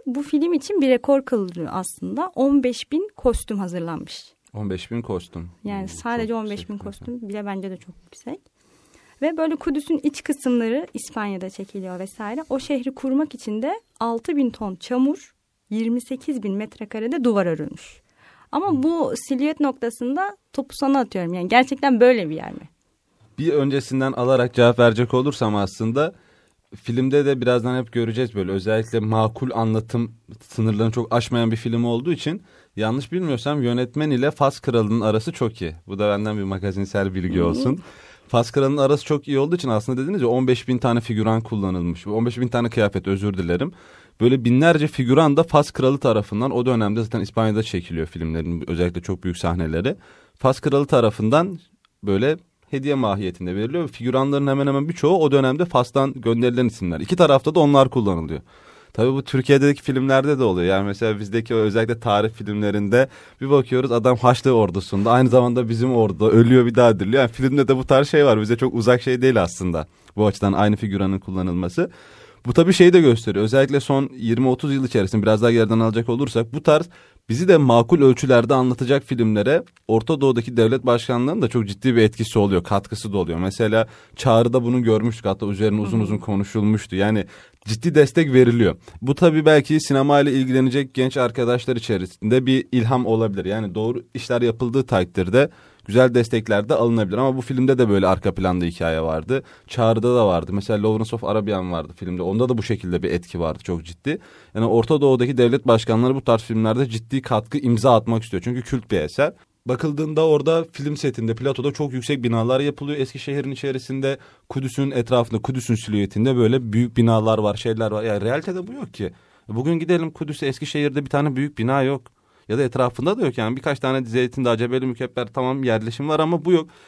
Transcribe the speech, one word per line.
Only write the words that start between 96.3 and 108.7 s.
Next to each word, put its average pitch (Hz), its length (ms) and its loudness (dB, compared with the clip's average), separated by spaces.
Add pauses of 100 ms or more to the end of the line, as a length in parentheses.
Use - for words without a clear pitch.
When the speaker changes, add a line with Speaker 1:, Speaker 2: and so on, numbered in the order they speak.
Speaker 2:
de 151 60 0
alınabilir. 110 440 0
Ama 131 180 0
bu 131 40 -6
filmde 127 380 0
de 120 100 4
böyle 98 180 4
arka 92 280 0
planda 90 300 -2
hikaye 82 380 -2
vardı. 80 400 -4 (240)
Çağrı'da 113 500 2
da 113 100 4
vardı. 85 280 0
Mesela 104 340 -2
Lawrence 110 280 -2
of 117 80 -8
Arabian 98 480 -2
vardı 80 240 -6
filmde. 90 260 -8
Onda 107 260 0
da 123 100 0
bu 107 40 -4
şekilde 90 400 -4
bir 90 80 -2
etki - 300 -4
vardı 80 240 -4
çok 85 200 -6
ciddi. 85 340 -6 (360)
Yani 110 120 0
Orta 117 340 2
Doğu'daki 131 380 2
devlet 120 280 4
başkanları 117 480 4
bu 135 100 -6
tarz 113 180 2
filmlerde 110 460 0
ciddi 113 340 -6
katkı, 113 360 -2
imza 120 380 4
atmak 113 260 0
istiyor. 90 200 -6
Çünkü 123 200 -6
kült - 280 -6